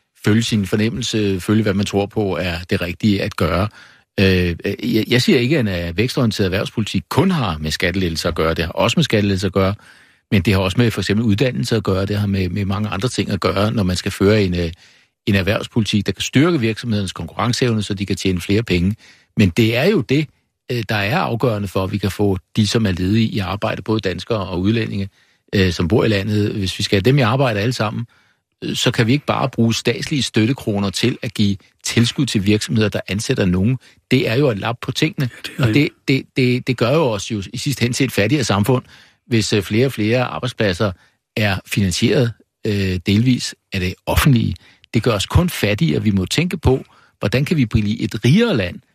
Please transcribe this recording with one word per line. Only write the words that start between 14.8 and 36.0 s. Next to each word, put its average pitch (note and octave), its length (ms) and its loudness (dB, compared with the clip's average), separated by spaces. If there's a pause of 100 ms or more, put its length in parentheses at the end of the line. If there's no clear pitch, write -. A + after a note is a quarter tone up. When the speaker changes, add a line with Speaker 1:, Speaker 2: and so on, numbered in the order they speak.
Speaker 1:
en G#2 80 4
erhvervspolitik, G2+ 720 0
der G2+ 60 -2
kan - 100 -8
styrke D#3+ 380 2
virksomhedernes A2 520 -2
konkurrenceevne, A2 720 -2
så G#2+ 100 -6
de G2 120 -6
kan F#2+ 100 -2
tjene F#2 260 -2
flere G#2 220 0
penge. F2+ 320 0 (420)
Men G#2 120 6
det A2 280 2
er C3 80 2
jo G3+ 160 2
det, C#3+ 260 0 (440)
øh, A#2+ 180 -4
der A2+ 60 -2
er G#2 220 0
afgørende A#2 500 -2
for, F#2+ 160 -2
at F#2+ 80 -4
vi G2+ 60 0
kan F#2+ 140 -2
få G2+ 260 0 (180)
de, G#2+ 120 4
som A2+ 180 0
er G2 60 0
ledige, F#2+ 360 2
i - 120 -4
arbejde, G2 420 -4
både A2 180 -2
danskere F#2+ 480 -4
og F#2 140 -4
udlændinge, G#2 480 -2 (460)
øh, F#2 180 4
som F2 140 -2
bor G#2 160 4
i - 40 2
landet. G#2 440 0
Hvis F#2+ 260 -4
vi G2+ 60 -2
skal - 120 0
have G2 80 2
dem C3 140 4
i D3 40 4
arbejde A#2+ 380 0
alle A#2 140 0
sammen, A2+ 320 -4 (580)
øh, - 120 -6
så - 160 0
kan A#2 160 2
vi A2+ 60 4
ikke D3 120 0
bare A2+ 240 0
bruge A2+ 240 2
statslige B2 500 -2
støttekroner A2 680 0
til - 320 -2
at - 120 -8
give G2+ 240 0 (260)
tilskud - 420 0
til G2+ 200 -2
virksomheder, G#2 440 2
der G2+ 180 -4
ansætter A2 380 -2
nogen. F#2+ 320 2 (340)
Det B2 180 2
er A2+ 60 0
jo C#3+ 140 2
at G#2+ 80 0
lappe A2 280 -4
på C3+ 60 -4
tingene. D#3 420 -2
Speaker 2:
Ja, - 180 -16
det - 120 -10
er A#2+ 40 4
Speaker 1:
Og G#2+ 60 2
det, C#3+ 160 2 (180)